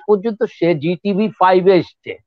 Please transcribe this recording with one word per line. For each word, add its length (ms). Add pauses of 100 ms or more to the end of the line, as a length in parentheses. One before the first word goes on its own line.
পর্যন্ত 380
সে 300
জিটিভি 540
ফাইভ-এ 460
এসছে, 380 (140)